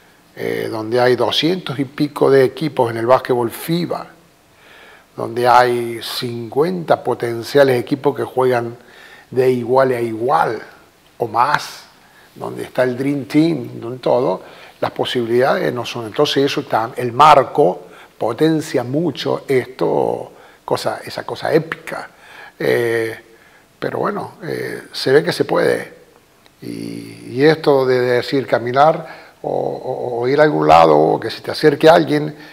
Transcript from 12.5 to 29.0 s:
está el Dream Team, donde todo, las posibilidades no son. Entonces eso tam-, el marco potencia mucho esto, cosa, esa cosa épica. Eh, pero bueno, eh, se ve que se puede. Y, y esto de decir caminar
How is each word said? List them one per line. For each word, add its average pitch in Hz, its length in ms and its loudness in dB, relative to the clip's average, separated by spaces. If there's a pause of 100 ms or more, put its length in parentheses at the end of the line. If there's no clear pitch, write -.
está - 180 -4
el 123 140 -2
Dream 139 300 -4
Team, 135 540 0
donde 123 180 -10
todo, 131 440 0 (380)
las 127 100 -2
posibilidades 127 800 0
no 120 120 -8
son. 117 220 -10
Entonces 139 380 0
eso 139 180 -2
tam-, 113 340 -4
el 120 160 -4
marco 147 680 4 (360)
potencia 143 640 -2
mucho 139 640 -4
esto, - 880 -4 (320)
cosa, - 400 -4
esa - 200 -12
cosa 117 280 -6
épica. - 580 -4 (480)
Eh, 117 580 -2 (640)
pero - 220 -6
bueno, - 420 -8
eh, 127 400 -8 (100)
se - 200 -2
ve 156 100 6
que 175 80 -4
se - 140 -2
puede. 78 500 -2 (680)
Y, 57 680 -14
y 127 140 0
esto 151 420 4
de 127 140 2
decir 123 480 0
caminar 139 920 0